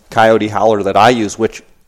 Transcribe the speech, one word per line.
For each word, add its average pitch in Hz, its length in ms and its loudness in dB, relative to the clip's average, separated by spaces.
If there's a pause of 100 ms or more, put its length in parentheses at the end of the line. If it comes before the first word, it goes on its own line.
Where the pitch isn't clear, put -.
(120)
coyote 110 380 2
howler 104 340 -2
that 95 120 -4
I 104 140 4
use, 110 300 -4
which - 240 -6 (240)